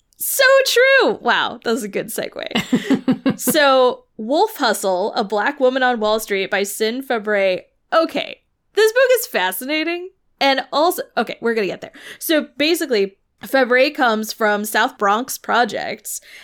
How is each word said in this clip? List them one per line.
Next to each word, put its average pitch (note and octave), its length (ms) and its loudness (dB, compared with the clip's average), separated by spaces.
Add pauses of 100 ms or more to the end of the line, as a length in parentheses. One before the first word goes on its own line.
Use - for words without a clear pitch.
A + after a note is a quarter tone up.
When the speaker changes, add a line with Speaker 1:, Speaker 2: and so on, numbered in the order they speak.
(160)
Speaker 1:
So - 280 -2 (220)
true. B4+ 500 4
Wow, F#3+ 500 -2
that - 60 0
was A#3 120 -2
a G#3 60 -10
good G3 180 -6
segue. - 400 -8 (840)
Speaker 2:
<laughs> - 60 -14
Speaker 1:
So, C4 680 2 (120)
Wolf D4+ 400 0
Hustle, G#3 560 0
A A#3+ 100 -2
Black G#3 380 -2
Woman B3+ 200 2
on B3 200 0
Wall G#3+ 180 0
Street F#3+ 320 -4
by G3 120 0
Sin A3 380 -4
Fabre. G3+ 600 -2 (320)
Okay, - 480 -2 (320)
this A4 180 4
book B4 220 4
is A4+ 140 0
fascinating. D#4 840 -4 (320)
And C4+ 320 0
also, E4 300 0 (140)
okay, A3+ 240 -4
we're A#3 120 -2
gonna A3 140 -2
get - 140 -8
there. - 120 -16 (240)
So D4+ 300 0 (100)
basically, C4+ 600 0 (280)
Fabre B3+ 460 2
comes A3 420 -2
from G#3 320 0
South A#3 320 -2
Bronx G#3+ 400 -2
Projects G#3 840 -4 (240)